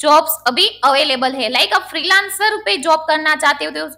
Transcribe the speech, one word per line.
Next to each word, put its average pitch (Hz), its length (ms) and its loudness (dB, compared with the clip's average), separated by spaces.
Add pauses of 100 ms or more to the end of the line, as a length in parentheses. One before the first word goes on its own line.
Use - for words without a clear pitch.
जॉब्स 302 360 4 (100)
अभी 285 200 2 (180)
अवेलेबल 269 480 2
है। 254 200 -4
Like 320 220 0
आप 415 160 0
फ्रीलांसर 392 720 0
पे 392 140 0
जॉब 320 300 0
करना 311 280 0
चाहते 285 280 0
हो 311 60 -6
तो 302 160 -8
उस-, 262 120 -16